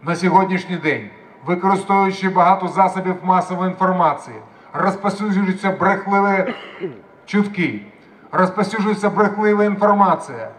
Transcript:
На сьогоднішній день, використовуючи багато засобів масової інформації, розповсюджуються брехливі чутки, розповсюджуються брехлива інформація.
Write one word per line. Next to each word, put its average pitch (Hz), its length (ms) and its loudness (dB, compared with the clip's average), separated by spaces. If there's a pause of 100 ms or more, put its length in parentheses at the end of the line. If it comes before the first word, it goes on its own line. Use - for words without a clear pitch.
На 170 140 -4
сьогоднішній 185 600 2
день, 135 340 -4 (340)
використовуючи 190 840 0
багато 185 400 4
засобів 185 540 0
масової 185 480 0
інформації, 175 680 0 (360)
розповсюджуються 196 960 -2
брехливі 196 840 0 (720)
чутки, 180 560 -2 (500)
розповсюджуються 202 760 0
брехлива 208 540 2
інформація. 196 840 0 (100)